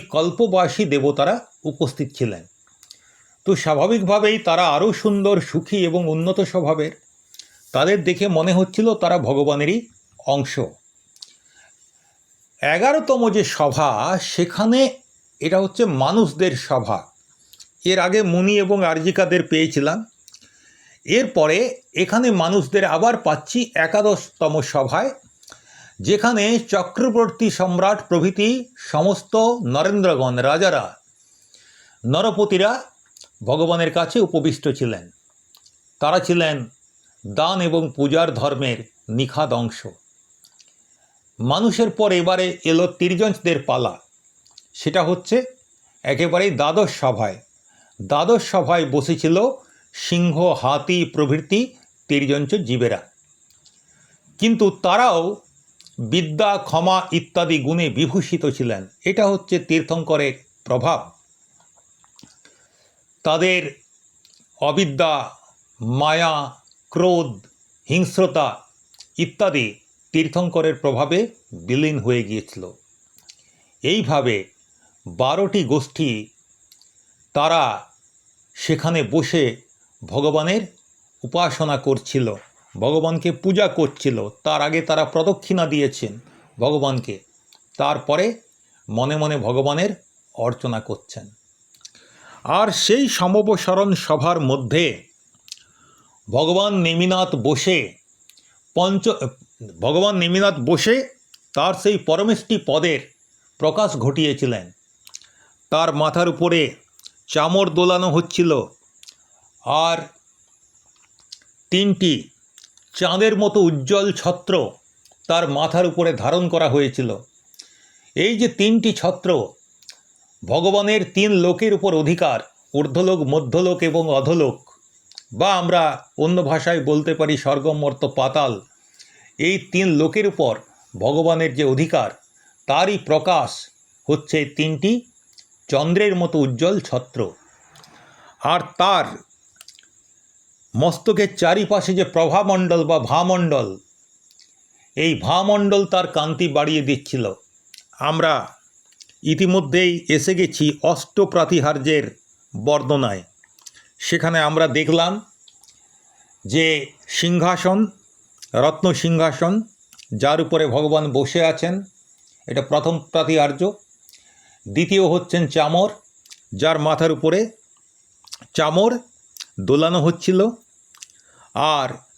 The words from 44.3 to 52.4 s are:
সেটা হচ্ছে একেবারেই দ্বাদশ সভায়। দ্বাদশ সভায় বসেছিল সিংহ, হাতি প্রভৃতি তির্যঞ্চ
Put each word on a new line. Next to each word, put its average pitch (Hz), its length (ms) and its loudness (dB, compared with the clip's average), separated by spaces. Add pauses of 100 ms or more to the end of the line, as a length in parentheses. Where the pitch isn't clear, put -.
সেটা 175 300 -2
হচ্ছে 180 400 0 (600)
একেবারেই 165 480 0
দ্বাদশ 147 400 0
সভায়। 113 500 -2 (600)
দ্বাদশ 156 420 2
সভায় 170 420 0
বসেছিল 151 560 0 (520)
সিংহ, 170 600 0
হাতি 147 520 0
প্রভৃতি 156 680 -2 (340)
তির্যঞ্চ 143 480 0